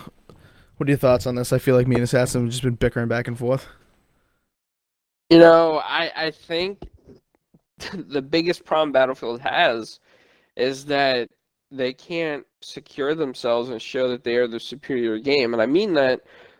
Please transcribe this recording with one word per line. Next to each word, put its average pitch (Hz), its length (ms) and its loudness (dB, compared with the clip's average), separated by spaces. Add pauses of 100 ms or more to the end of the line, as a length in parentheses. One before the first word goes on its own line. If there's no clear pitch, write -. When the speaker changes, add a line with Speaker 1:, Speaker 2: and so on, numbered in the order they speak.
(760)
Speaker 1:
what 143 100 -4
are 139 40 2
your 139 60 2
thoughts 123 300 2
on 123 80 -2
this? 123 160 -6
I 131 60 4
feel 127 180 2
like 123 120 4
me 127 80 2
and 120 100 0
Assassin 123 380 0
have 117 80 -2
just 123 120 -6
been 123 120 -2
bickering 117 340 -2
back 117 180 -4
and 120 100 -8
forth. 127 300 -4 (1600)
Speaker 2:
You 165 100 10
know, 165 440 8
I, 151 320 -4
I 151 160 -4
think 180 560 -8 (520)
<laughs> - 540 -20
the 147 280 -6
biggest 165 420 -2
problem 156 300 0
Battlefield 127 480 0
has 135 580 -2 (560)
is 135 300 -4
that 139 440 0 (400)
they 131 220 -6
can't 160 540 -8 (160)
secure - 520 -8
themselves 127 560 -4
and 113 120 -10
show 127 260 -4
that 123 160 -6
they 120 140 -2
are 123 100 2
the 113 100 -10
superior 120 640 -6
game. 131 320 0
And 117 100 0
I 110 40 2
mean 180 300 0
that 131 260 0 (380)